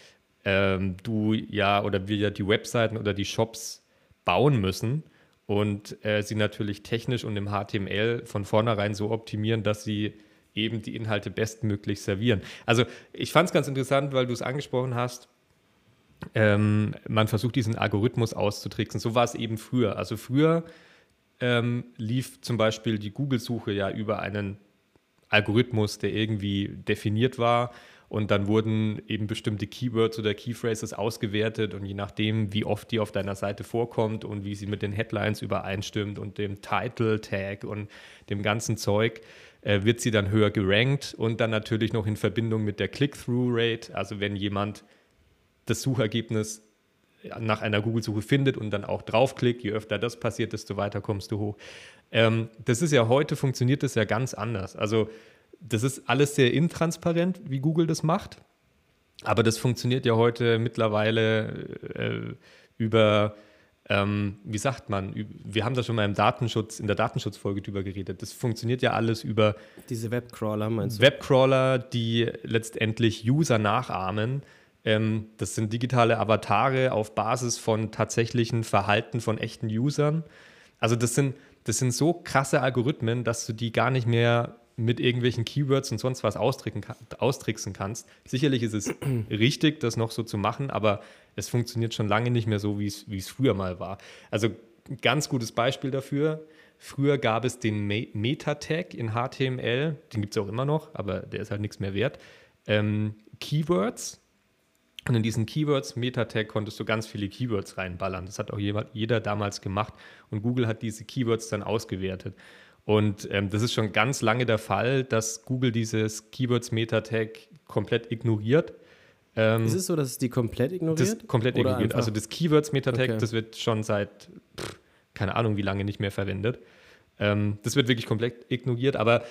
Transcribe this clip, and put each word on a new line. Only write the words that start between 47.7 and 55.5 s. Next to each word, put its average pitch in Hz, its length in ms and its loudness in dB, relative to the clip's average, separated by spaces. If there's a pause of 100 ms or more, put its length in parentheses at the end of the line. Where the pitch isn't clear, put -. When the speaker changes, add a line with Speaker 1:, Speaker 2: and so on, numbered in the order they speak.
Speaker 1:
Google-Suche 110 400 -2
findet 135 340 2
und 107 140 -6
dann 101 160 -4
auch 101 160 -4
draufklickt, 120 600 2
je 101 100 -2
öfter 104 260 -2
das 117 200 -4
passiert, 110 360 -4
desto 101 240 -8
weiter 101 240 -4
kommst 101 280 -4
du 107 80 -2
hoch. 104 180 -4 (540)
Ähm, 113 380 4 (160)
das 117 160 2
ist 160 120 2
ja 117 160 6
heute, 147 280 4
funktioniert 131 460 2
das 139 140 -2
ja 110 80 4
ganz 101 280 0
anders. 101 440 -6
Also 107 340 2 (500)